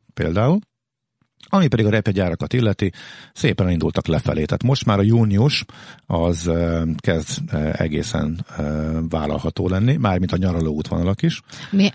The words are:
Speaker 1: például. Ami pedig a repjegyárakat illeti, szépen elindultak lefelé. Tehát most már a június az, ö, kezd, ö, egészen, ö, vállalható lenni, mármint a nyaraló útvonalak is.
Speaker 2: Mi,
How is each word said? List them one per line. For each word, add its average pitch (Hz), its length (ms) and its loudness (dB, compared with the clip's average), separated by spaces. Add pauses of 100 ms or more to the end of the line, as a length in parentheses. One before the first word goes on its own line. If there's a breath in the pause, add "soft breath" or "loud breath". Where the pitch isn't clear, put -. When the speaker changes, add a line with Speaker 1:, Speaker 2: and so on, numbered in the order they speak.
(140)
Speaker 1:
például. 104 440 2 (880)
Ami 190 180 4
pedig 110 200 2
a 104 40 4
repjegyárakat 98 600 0
illeti, 107 400 2 (400 loud breath)
szépen 101 340 0
elindultak 82 400 0
lefelé. 78 380 0
Tehát - 180 -2
most 135 220 0
már 104 140 2
a 98 40 4
június 110 640 4 (420 loud breath)
az, 85 400 0
ö, 82 360 0 (140)
kezd, 82 420 -2 (140)
ö, 76 200 0
egészen, 80 720 -2 (140)
ö, 78 400 -4 (100)
vállalható 78 600 -4
lenni, 104 280 2
mármint 92 360 0
a 92 40 0
nyaraló 85 380 0
útvonalak 85 480 -2
is. 165 200 -2 (280 loud breath)
Speaker 2:
Mi, 196 240 2